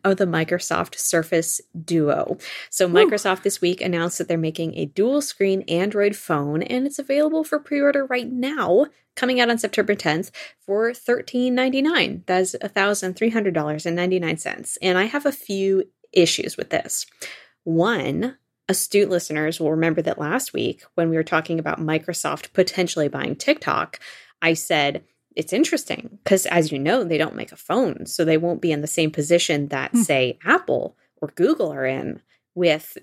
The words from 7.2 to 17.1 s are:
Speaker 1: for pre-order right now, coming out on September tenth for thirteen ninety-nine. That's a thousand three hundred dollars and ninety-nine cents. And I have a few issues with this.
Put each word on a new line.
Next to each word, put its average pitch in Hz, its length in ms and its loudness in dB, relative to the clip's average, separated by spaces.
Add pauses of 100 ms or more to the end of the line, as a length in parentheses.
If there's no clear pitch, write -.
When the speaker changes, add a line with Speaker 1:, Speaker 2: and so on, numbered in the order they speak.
Speaker 1:
for 302 160 -4
pre-order 285 460 0
right 247 260 -4
now, 254 540 2 (320)
coming 247 240 2
out 233 80 4
on 233 80 2
September 208 380 0
tenth 165 360 -2 (340)
for 220 280 0
thirteen 247 600 -2
ninety-nine. 262 720 2
That's 185 360 0
a 196 80 -6
thousand 202 480 0
three 226 140 2
hundred 208 220 0
dollars 151 320 -2
and 170 120 -2
ninety-nine 175 400 0
cents. - 440 -8
And 185 160 2
I 190 80 4
have 285 200 -2
a 277 80 0
few 190 500 0 (300)
issues - 420 4
with - 140 -10
this. - 360 -4 (600)